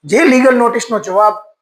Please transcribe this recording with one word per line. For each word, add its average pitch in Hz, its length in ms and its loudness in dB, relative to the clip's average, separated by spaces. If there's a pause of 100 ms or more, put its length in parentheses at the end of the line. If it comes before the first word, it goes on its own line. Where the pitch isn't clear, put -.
જે 214 200 0
લીગલ 254 320 2
નોટિસનો 233 420 -2
જવાબ 202 340 0 (300)